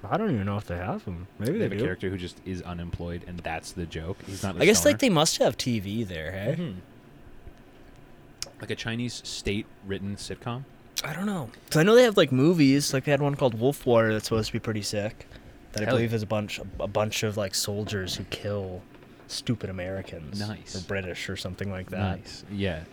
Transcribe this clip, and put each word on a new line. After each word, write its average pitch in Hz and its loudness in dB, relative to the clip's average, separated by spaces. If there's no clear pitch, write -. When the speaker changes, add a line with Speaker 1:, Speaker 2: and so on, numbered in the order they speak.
Speaker 1:
I 139 0
don't 214 2
even 101 2
know 101 0
if 104 -4
they 87 -4
have 117 -4
'em. 90 -8
Maybe 113 0
Speaker 2:
They 214 0
Speaker 1:
they 107 2
Speaker 2:
have 95 -2
a 98 -4
Speaker 1:
do. 113 0
Speaker 2:
character 92 -2
who 98 -4
just 90 -8
is 90 -6
unemployed, 85 -8
and 90 -10
that's 80 -8
the 87 -4
joke. 82 -6
He's 95 -8
not 95 -2
a 95 -2
Speaker 1:
I 135 4
guess, 208 6
Speaker 2:
stoner. 294 8
Speaker 1:
like, - 0
they 262 6
must 160 4
have 226 4
T 117 0
V 104 -4
there, 82 -6
hey? 104 -2
Speaker 2:
Mm-hmm. 131 -6
Like 110 -10
a 107 0
Chinese 117 -4
state-written 101 -4
sitcom? 120 -8
Speaker 1:
I 147 -6
don't 175 -4
know. 170 -4
'Cause - 2
I 151 6
know 214 8
they 247 10
have, 226 4
like, 156 6
movies. 143 6
Like, 135 0
they 151 0
had 143 4
one 143 2
called 120 2
Wolf 131 2
Warrior 113 6
that's 107 -2
supposed 110 2
to - -8
be 117 -2
pretty 107 -4
sick. 104 -4
That - -4
I 107 0
Speaker 2:
Hell 127 2
Speaker 1:
believe 117 2
Speaker 2:
yeah. 117 0
Speaker 1:
is 107 0
a 104 -4
bunch, 104 -2
a, - -10
a - 0
bunch 104 0
of, 104 0
like, 101 -2
soldiers 101 -2
who 98 -6
kill 95 -6
stupid - -4
Americans. 92 -8
Speaker 2:
Nice. 104 -8
Speaker 1:
Or 95 -6
British 95 -6
or 95 -6
something 98 -6
like 92 -8
that. 95 0
Speaker 2:
Nice. - -16
Yeah. 98 -2